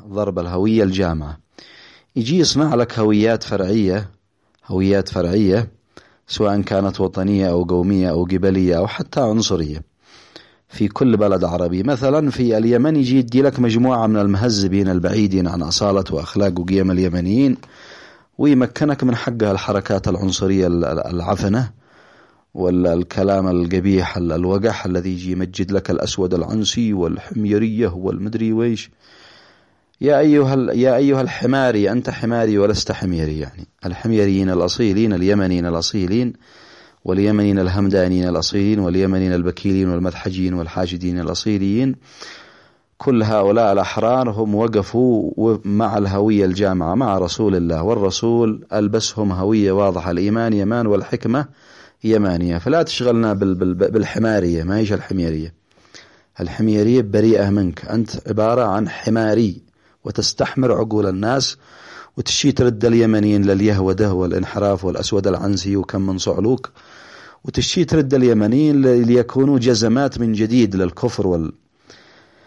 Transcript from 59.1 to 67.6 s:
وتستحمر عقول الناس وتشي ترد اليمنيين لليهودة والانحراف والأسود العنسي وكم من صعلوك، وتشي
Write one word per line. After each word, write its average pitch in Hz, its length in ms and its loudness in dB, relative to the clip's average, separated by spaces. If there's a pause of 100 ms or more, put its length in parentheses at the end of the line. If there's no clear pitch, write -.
وتستحمر 123 680 -2
عقول 107 360 0
الناس 107 500 -2 (600)
وتشي - 340 0
ترد 120 340 0
اليمنيين 107 600 4
لليهودة 98 680 2
والانحراف 92 720 -2
والأسود 98 420 -2
العنسي 98 480 -2
وكم 98 260 -4
من 95 160 -4
صعلوك، 104 540 -2 (720)
وتشي - 400 -2